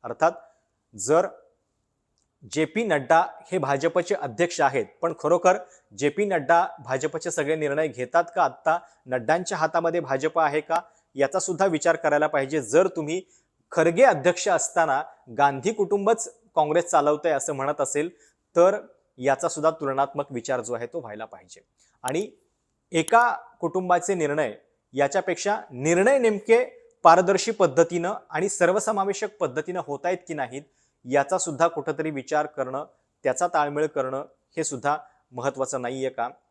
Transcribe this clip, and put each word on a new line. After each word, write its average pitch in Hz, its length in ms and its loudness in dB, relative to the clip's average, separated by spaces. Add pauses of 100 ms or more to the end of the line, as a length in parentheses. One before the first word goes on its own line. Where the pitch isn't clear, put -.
अर्थात 156 300 0 (640)
जर 147 300 2 (1200)
जे 156 140 0
पी 185 200 -4
नड्डा 160 420 2 (260)
हे 185 60 -2
भाजपचे 165 560 0
अध्यक्ष 139 460 -4
आहेत, 131 260 0 (160)
पण 165 160 -2
खरोखर 175 400 2 (400)
जे 143 100 0
पी 196 160 -2
नड्डा 170 420 2 (180)
भाजपचे 147 460 -4
सगळे 156 260 -2
निर्णय 151 320 -2
घेतात 127 360 -2 (100)
का? 180 100 2
आत्ता 156 340 -2 (280)
नड्डांच्या 156 520 -2
हातामध्ये 165 420 0
भाजप 139 380 -2
आहे 151 220 0
का? 165 200 -2 (340)
याचा 135 240 0
सुद्धा 180 280 0
विचार 165 300 2
करायला 147 300 2
पाहिजे. 143 360 -2
जर 151 260 4
तुम्ही 170 340 -6 (500)
खरगे 170 300 4
अध्यक्ष 180 460 4
असताना 156 540 0 (360)
गांधी 143 340 2
कुटुंबच 208 600 0 (200)
काँग्रेस 156 300 2
चालवतंय 151 480 2
असं 139 200 -2
म्हणत 139 280 -4
असेल, 147 280 -2 (480)
तर 190 240 6 (360)
याचा 131 320 0
सुद्धा - 220 2
तुलनात्मक 143 640 -4
विचार 123 280 -4
जो 117 140 -8
आहे 117 120 -8
तो 165 140 -10
व्हायला 110 240 -14
पाहिजे. - 360 -20 (420)
आणि 170 280 -4 (600)
एका 226 400 4
कुटुंबाचे - 840 -2
निर्णय 147 400 -2 (380)
याच्यापेक्षा 180 680 -2 (100)
निर्णय 170 480 2
नेमके 226 460 2 (380)
पारदर्शी 180 480 6
पद्धतीनं 170 640 2 (180)
आणि 165 180 -2
सर्वसमावेशक 196 800 0 (120)
पद्धतीनं 156 460 -4
होत 143 180 -8
आहेत 180 140 -2 (100)
की 160 60 -8
नाहीत, 135 280 -8 (480)
याचा 143 280 2
सुद्धा 165 300 0
कुठंतरी 160 420 -6
विचार 151 360 -4
करणं, 135 380 -8 (380)
त्याचा 131 240 0
ताळमेळ 147 400 0
करणं 139 380 -4 (320)
हे 165 80 -2
सुद्धा 143 340 -2 (340)
महत्त्वाचं 131 500 -4
नाहीये 131 280 -4
का? 123 180 -6 (220)